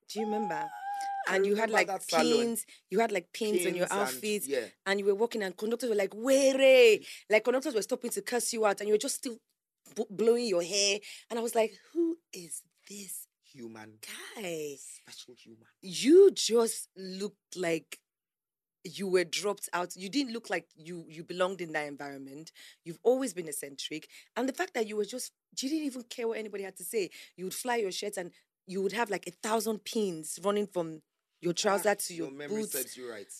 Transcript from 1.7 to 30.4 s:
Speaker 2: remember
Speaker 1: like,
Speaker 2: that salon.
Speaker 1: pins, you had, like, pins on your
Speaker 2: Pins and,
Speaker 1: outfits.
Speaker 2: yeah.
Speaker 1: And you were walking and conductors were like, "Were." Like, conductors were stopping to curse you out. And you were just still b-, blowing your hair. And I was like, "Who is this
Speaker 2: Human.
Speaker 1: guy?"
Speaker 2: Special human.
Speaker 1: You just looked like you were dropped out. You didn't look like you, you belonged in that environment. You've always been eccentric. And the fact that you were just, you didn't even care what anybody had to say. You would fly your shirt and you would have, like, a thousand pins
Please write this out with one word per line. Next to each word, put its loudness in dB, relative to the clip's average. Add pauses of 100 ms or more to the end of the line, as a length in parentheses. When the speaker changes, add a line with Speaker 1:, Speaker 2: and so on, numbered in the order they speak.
Speaker 2:
remember -2
Speaker 1:
like, 4
Speaker 2:
that -6
salon. 2
Speaker 1:
pins, 0 (240)
you 2
had, 2
like, -4
pins 0
on 0
your 0
Speaker 2:
Pins -10
and, 0
Speaker 1:
outfits. -2
Speaker 2:
yeah. -2 (180)
Speaker 1:
And 0
you 0
were 4
walking 0
and -4
conductors -2
were 2
like, 0
"Were." 8 (320)
Like, 6
conductors 0
were 2
stopping -4
to -4
curse -2
you 2
out. 2
And -2
you 6
were 4
just -2
still -8 (580)
b-, -2
blowing 4
your 2
hair. 2 (300)
And -4
I -2
was -4
like, 0 (160)
"Who 0 (120)
is -14 (300)
this -14 (260)
Speaker 2:
Human. -16 (360)
Speaker 1:
guy?" -8
Speaker 2:
Special -18
human. -20 (140)
Speaker 1:
You 8
just 0
looked -10
like -4 (840)
you -8
were 4
dropped -4
out. -4
You -10
didn't -2
look -8
like -4
you, -12
you -14
belonged -2
in -8
that -2
environment. -12 (340)
You've -14
always 2
been -8
eccentric. -10 (280)
And 0
the -4
fact -4
that 0
you -6
were 0
just, -8 (280)
you -4
didn't -2
even -6
care -6
what -2
anybody -8
had -12
to -14
say. -2 (260)
You -8
would -6
fly -2
your 0
shirt -6
and -8 (340)
you -4
would 0
have, 0
like, -4
a -6
thousand -2
pins -2